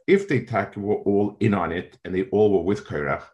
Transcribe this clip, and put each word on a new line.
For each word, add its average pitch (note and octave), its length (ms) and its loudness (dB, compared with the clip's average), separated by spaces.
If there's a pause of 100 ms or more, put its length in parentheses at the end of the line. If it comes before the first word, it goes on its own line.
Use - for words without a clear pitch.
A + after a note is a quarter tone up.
if G3 200 4
they B2+ 140 0
tak-, G2+ 340 -4
were G2+ 200 -2
all G2+ 440 0
in A2 140 2
on E2+ 180 -2
it - 320 -8
and F2+ 100 -10
they F#2 160 0
all G#2 220 4
were F2+ 120 2
with G2 220 -2
Korach, D2 380 -4 (100)